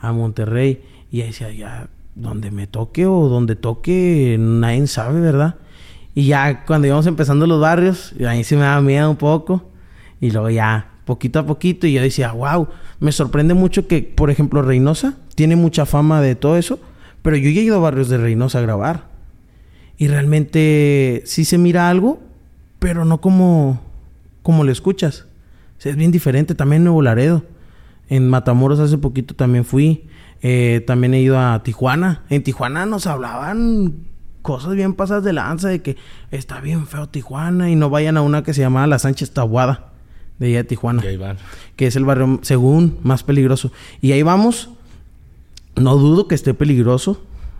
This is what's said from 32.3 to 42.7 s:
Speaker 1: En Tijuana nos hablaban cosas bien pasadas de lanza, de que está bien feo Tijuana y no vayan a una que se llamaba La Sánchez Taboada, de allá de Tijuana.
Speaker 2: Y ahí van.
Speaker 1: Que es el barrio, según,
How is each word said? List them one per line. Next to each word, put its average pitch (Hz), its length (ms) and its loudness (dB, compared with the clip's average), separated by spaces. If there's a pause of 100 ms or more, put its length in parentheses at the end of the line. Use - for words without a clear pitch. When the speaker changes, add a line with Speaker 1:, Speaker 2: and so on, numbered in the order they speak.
Speaker 1:
En 143 120 0
Tijuana 135 440 -6
nos 214 200 -6
hablaban 170 880 -2 (480)
cosas 147 320 -6
bien 190 200 -2
pasadas 196 280 -4
de 190 120 -2
lanza, 160 340 -4
de 185 140 -4
que 139 140 -8 (340)
está 131 320 -12
bien 151 240 -4
feo 147 240 -10
Tijuana 170 600 -4
y 165 60 2
no 147 140 2
vayan 156 260 0
a 151 60 2
una 147 200 0
que 151 120 -4
se 139 80 0
llamaba 131 240 2
La 143 120 2
Sánchez 135 360 -4
Taboada, 123 540 -2 (520)
de 123 80 0
allá 120 100 2
de 120 60 -2
Tijuana. 117 400 -4
Speaker 2:
Y - 20 -6
ahí 98 100 -4
van. 95 200 -8 (400)
Speaker 1:
Que 131 100 0
es 117 80 0
el 135 100 0
barrio, 131 380 2
según, 147 640 2